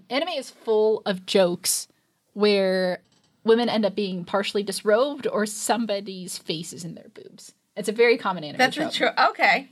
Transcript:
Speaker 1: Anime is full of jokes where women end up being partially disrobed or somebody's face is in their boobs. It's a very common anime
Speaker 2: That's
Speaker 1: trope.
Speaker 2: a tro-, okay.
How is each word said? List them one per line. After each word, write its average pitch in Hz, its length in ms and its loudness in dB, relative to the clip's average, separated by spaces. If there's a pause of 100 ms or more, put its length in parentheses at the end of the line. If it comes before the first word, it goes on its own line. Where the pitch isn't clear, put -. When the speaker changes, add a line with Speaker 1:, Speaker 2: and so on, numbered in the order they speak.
Speaker 1:
Anime 294 280 -2
is 254 140 -8
full 214 540 0
of 185 200 -4
jokes - 640 0 (460)
where 190 680 2 (420)
women 226 260 4
end 214 160 2
up 190 100 -2
being 190 280 -2
partially 202 400 -2
disrobed 226 640 0
or 208 180 -2
somebody's 208 920 -4
face 175 360 -8
is 165 120 -12
in 165 100 -12
their - 180 -20
boobs. - 400 -20 (220)
It's 208 140 -6
a - 40 0
very 233 240 4
common 180 280 -6
anime 143 120 -12
Speaker 2:
That's 262 200 2
Speaker 1:
trope. 302 140 -4
Speaker 2:
a - 20 -6
tro-, - 380 2
okay. 247 400 2